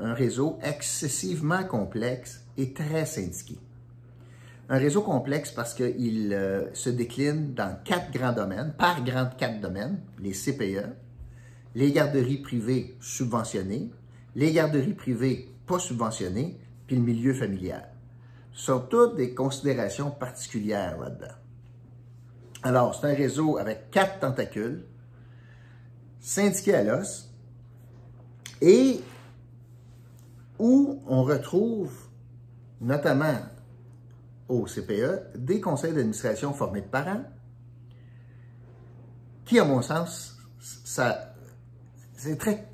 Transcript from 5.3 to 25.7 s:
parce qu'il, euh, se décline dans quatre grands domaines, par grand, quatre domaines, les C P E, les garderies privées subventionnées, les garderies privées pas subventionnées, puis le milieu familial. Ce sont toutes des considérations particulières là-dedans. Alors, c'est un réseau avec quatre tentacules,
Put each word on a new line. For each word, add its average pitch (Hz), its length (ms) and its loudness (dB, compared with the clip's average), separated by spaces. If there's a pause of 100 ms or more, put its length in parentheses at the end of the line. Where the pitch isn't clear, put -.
parce - 240 -8
qu'il, 113 580 0
euh, 98 420 -2
se - 160 -4
décline 139 640 -2
dans - 280 -4
quatre - 300 -4
grands 123 200 0
domaines, 107 460 -4
par 175 240 2
grand, 127 340 -2
quatre 113 240 -4
domaines, 101 380 -6 (220)
les 98 120 -4
C - 240 -4
P 95 200 -2
E, - 80 -4 (920)
les 139 160 4
garderies 143 500 2
privées 120 600 -2
subventionnées, 113 880 -4 (460)
les 151 160 4
garderies 151 420 2
privées 127 580 -2 (140)
pas 180 140 0
subventionnées, 113 800 -4 (260)
puis 131 80 -2
le 123 80 4
milieu 120 320 2
familial. 95 540 -4 (640)
Ce - 140 -10
sont 131 120 2
toutes 233 380 4
des 123 180 -2
considérations 131 800 -2
particulières 101 880 -6
là-dedans. 64 340 -12 (1300)
Alors, 123 320 4
c'est 147 140 -2
un 143 60 4
réseau 143 440 2
avec 107 320 -6
quatre 196 300 2
tentacules, 127 640 -4 (1400)